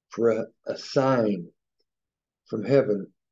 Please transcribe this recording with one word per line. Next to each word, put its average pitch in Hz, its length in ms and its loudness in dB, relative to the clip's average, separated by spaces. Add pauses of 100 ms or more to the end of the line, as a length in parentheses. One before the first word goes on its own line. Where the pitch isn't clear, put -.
for 113 220 0
a, 107 140 -2 (200)
a - 120 -8
sign 117 680 0 (1000)
from 110 160 -6
heaven. 110 440 2 (240)